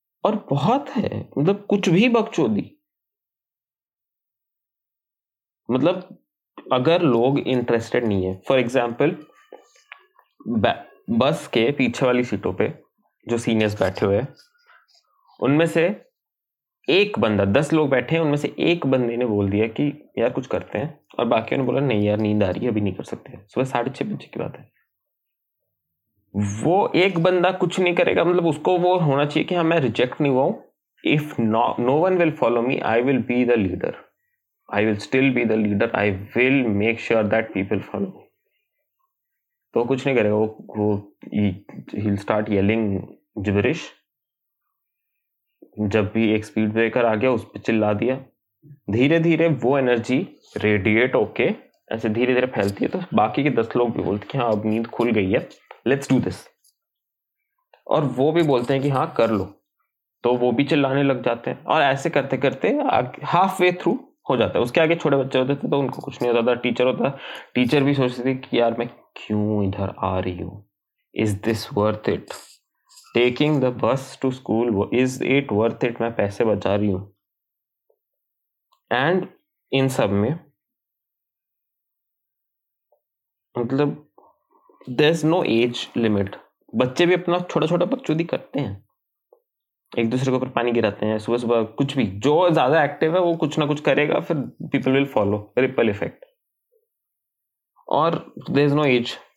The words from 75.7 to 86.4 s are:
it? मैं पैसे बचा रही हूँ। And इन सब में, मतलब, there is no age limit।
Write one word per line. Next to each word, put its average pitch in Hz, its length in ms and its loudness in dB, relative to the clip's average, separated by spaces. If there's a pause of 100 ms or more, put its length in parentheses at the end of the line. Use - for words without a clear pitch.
it? 117 100 -10
मैं 117 160 -4
पैसे 101 280 0
बचा 101 320 0
रही 104 140 0
हूँ। 92 260 -6 (1800)
And 165 340 0 (460)
इन 135 160 2
सब 123 220 0
में, 107 300 0 (3250)
मतलब, 135 520 -2 (800)
there 151 320 2
is 156 120 2
no 180 120 0
age 120 500 0
limit। 104 400 0 (380)